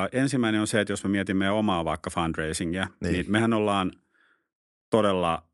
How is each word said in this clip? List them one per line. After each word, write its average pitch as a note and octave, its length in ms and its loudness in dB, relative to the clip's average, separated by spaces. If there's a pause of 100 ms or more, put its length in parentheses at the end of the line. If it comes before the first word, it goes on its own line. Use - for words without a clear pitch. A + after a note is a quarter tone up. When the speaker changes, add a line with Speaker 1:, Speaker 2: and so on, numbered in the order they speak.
Speaker 1:
Äh, G2 100 -2
ensimmäinen B2 480 0
on G#2+ 60 0
se, G#2+ 140 2
että G2+ 120 0
jos G2 120 -6
me G2 60 0
mietimme G2 400 0
omaa G2+ 340 2
vaikka D#2+ 260 -4
fundraisingia, E2 760 -4 (140)
niin, F2 120 -2
Speaker 2:
Niin. F2+ 160 0
Speaker 1:
mehän A2+ 240 2
ollaan G2+ 400 0 (960)
todella F#2 640 2